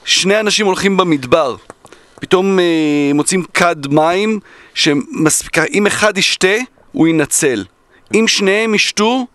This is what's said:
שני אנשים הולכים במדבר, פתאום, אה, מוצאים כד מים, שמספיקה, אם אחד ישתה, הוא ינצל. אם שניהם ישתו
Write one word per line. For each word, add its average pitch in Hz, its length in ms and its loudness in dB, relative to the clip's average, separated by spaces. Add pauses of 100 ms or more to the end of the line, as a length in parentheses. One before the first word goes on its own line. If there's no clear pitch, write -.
שני 202 340 0
אנשים 214 260 0
הולכים 185 320 0
במדבר, 147 580 0 (640)
פתאום, 185 400 2
אה, 175 40 4 (500)
מוצאים 156 300 0 (100)
כד 165 400 0
מים, 190 460 0 (340)
שמספיקה, 151 920 -2
אם 196 240 0
אחד 208 300 0
ישתה, - 300 0 (440)
הוא 160 160 2
ינצל. 139 580 0 (480)
אם 220 140 2
שניהם 208 480 0
ישתו 240 600 0